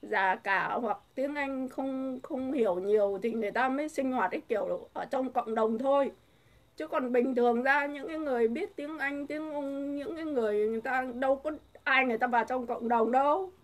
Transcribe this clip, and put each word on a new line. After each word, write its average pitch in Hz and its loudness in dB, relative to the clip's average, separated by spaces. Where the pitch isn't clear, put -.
già 196 2
cả 196 0
hoặc 220 -2
tiếng 277 -2
Anh 269 -4
không, 262 -4
không 262 -4
hiểu 220 2
nhiều 202 2
thì 233 0
người 214 -2
ta 254 0
mới 294 -2
sinh 269 -2
hoạt 208 0
cái 311 -4
kiểu 185 -2
ở - -6
trong 262 -2
cộng 226 -2
đồng 220 2
thôi. 269 2
Chứ 311 -8
còn 254 -2
bình 254 4
thường 240 4
ra 285 4
những 285 -8
cái 320 -6
người 254 2
biết 320 -2
tiếng 302 -8
Anh, 285 -4
tiếng 302 -6
Ung, 285 -4
những 285 -6
cái 320 -8
người, 214 0
người 226 -2
ta 262 -2
đâu 262 2
có 302 -6
ai 269 4
người 233 2
ta 247 2
vào 233 4
trong 254 -2
cộng 240 -4
đồng 226 4
đâu. 294 4